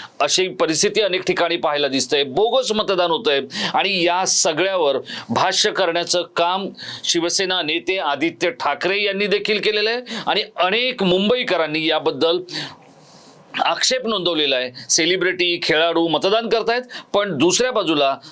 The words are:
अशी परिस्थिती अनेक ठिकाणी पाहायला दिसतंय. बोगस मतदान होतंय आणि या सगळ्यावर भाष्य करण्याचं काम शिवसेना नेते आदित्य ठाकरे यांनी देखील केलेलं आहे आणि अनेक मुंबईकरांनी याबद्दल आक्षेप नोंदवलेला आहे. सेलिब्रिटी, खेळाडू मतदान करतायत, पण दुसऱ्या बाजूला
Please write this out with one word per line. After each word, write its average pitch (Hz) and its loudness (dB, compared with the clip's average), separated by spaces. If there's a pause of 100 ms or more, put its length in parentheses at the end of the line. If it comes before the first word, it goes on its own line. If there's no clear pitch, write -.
(200)
अशी 180 2
परिस्थिती 175 0
अनेक 180 0
ठिकाणी 170 0
पाहायला 147 0
दिसतंय. 139 0
बोगस 220 0
मतदान 190 0
होतंय 143 2 (340)
आणि 175 0
या 175 2
सगळ्यावर 170 2 (340)
भाष्य 185 2
करण्याचं 175 0 (140)
काम 185 0 (360)
शिवसेना 175 0
नेते 165 -2
आदित्य 165 0
ठाकरे 170 -2
यांनी 202 0
देखील 202 0
केलेलं 214 0
आहे 240 -2 (260)
आणि 185 0 (140)
अनेक 220 0
मुंबईकरांनी 180 0
याबद्दल 156 2 (1200)
आक्षेप 214 0
नोंदवलेला 170 0
आहे. 127 -2 (200)
सेलिब्रिटी, 175 0
खेळाडू 165 2
मतदान 196 0
करतायत, 233 0 (300)
पण 202 0
दुसऱ्या 180 2
बाजूला 156 2 (160)